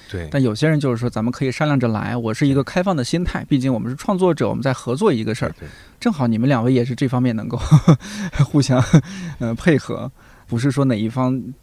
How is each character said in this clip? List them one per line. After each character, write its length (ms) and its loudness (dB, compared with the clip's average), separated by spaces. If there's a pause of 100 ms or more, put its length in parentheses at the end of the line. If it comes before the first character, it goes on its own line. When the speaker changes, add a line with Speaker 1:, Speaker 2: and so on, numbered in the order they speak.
Speaker 1:
对。 220 -8
Speaker 2:
但 100 0
有 140 2
些 140 0
人 100 2
就 140 0
是 40 -2
说， 140 -2
咱 140 -4
们 80 -2
可 120 -4
以 60 0
商 160 -2
量 140 2
着 80 2
来， 280 -4
我 160 -2
是 140 0
一 80 4
个 80 2
开 180 -4
放 140 0
的 80 0
心 220 -2
态， 160 -4
Speaker 1:
对。 60 -12
Speaker 2:
毕 120 2
竟 140 0
我 80 -2
们 100 -6
是 60 -6
创 200 -2
作 160 4
者， 160 0
我 60 -2
们 80 -4
在 100 0
合 220 -6
作 180 2
一 120 -2
个 100 -2
事 100 -6
儿。 140 -2
Speaker 1:
对， 80 -14
对。 20 -12 (300)
Speaker 2:
正 140 0
好 160 0
你 100 2
们 100 2
两 140 2
位 100 2
也 120 2
是 100 -4
这 140 0
方 120 0
面 140 2
能 140 -6
够 100 -4 (440)
<laughs> 440 -2
互 160 2
相， 180 2 (580)
呃， 160 -4
配 240 2
合， 320 -8 (360)
不 120 -4
是 120 0
说 140 0
哪 100 2
一 140 0
方 340 -2 (200)